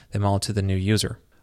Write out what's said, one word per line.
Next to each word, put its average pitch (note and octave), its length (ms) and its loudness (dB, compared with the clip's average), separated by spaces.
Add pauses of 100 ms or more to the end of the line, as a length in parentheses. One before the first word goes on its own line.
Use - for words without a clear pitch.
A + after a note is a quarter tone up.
(120)
them G#2 120 0
all G2+ 140 2
to G#2+ 140 -4
the G2+ 100 0
new F#2+ 140 0
user. G2+ 420 0 (240)